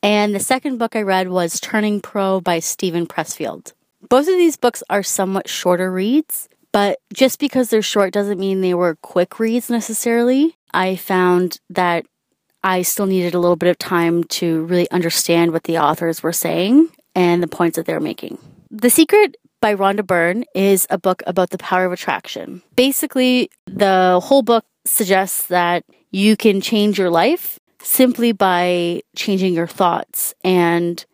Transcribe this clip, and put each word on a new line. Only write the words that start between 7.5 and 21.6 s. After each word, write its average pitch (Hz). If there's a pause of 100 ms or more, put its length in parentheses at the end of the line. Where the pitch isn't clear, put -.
they're 214
short 196
doesn't 202
mean 190
they 185
were 175
quick -
reads 226
necessarily. 240 (160)
I 185
found 180 (120)
that 175 (560)
I 185
still 196
needed 180
a 175
little 175
bit 175
of 175
time 170
to 165
really 175
understand 170
what 165
the 165
authors 156
were 170
saying 196 (260)
and 175
the 170
points 170
that 160
they're 160
making. - (320)
The 220
Secret 349 (260)
by 214
Rhonda 196
Byrne 180 (100)
is 196
a -
book 185
about 180
the 190
power 185